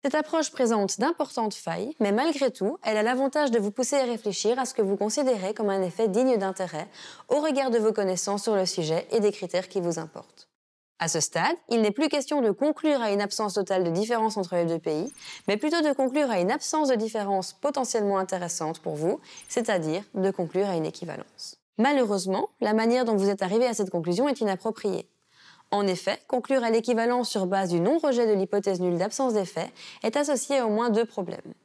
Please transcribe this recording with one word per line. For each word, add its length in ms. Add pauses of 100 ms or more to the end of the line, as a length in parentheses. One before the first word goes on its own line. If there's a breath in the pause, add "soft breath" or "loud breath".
Cette 140
approche 340
présente 480
d'importantes 560
failles, 460
mais 100
malgré 400
tout, 320
elle 140
a 80
l'avantage 480
de 80
vous 100
pousser 240
à 120
réfléchir 520
à 60
ce 100
que 80
vous 140
considérez 580
comme 160
un 120
effet 260
digne 280
d'intérêt 520 (400 loud breath)
au 100
regard 320
de 80
vos 140
connaissances 500
sur 140
le 100
sujet 460
et 80
des 100
critères 380
qui 120
vous 200
importent. 480 (500)
À 80
ce 140
stade, 360 (120)
il 120
n'est 120
plus 160
question 320
de 100
conclure 500
à 120
une 80
absence 340
totale 300
de 60
différence 460
entre 200
les 80
deux 160
pays, 320 (340 loud breath)
mais 120
plutôt 240
de 100
conclure 360
à 120
une 100
absence 380
de 80
différence 560
potentiellement 680
intéressante 640
pour 160
vous, 240 (280 loud breath)
c'est-à-dire 540 (120)
de 180
conclure 360
à 80
une 100
équivalence. 720 (220)
Malheureusement, 680 (100)
la 140
manière 320
dont 100
vous 140
êtes 100
arrivé 260
à 60
cette 160
conclusion 400
est 140
inappropriée. 680 (640 loud breath)
En 160
effet, 320 (100)
conclure 340
à 60
l'équivalence 640
sur 160
base 240
du 100
non-rejet 460
de 80
l'hypothèse 460
nulle 180
d'absence 340
d'effet 400 (300 loud breath)
est 140
associé 420
à 80
au 20
moins 220
deux 160
problèmes. 480 (100)